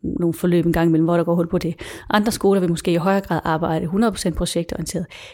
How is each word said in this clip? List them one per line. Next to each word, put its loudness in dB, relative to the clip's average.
nogle -2
forløb 2
en 2
gang 2
imellem, 4
hvor 2
der 2
går 2
hul 0
på 0
det. -2
Andre 2
skoler 2
vil 0
måske 0
i 4
højere 2
grad -2
arbejde 0
hundrede 0
procent -2
projektorienteret. -4